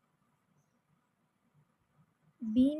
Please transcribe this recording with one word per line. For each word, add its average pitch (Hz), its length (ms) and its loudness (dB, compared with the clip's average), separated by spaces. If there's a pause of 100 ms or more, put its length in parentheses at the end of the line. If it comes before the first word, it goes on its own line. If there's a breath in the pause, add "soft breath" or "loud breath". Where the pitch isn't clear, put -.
(2500)
બી 254 380 0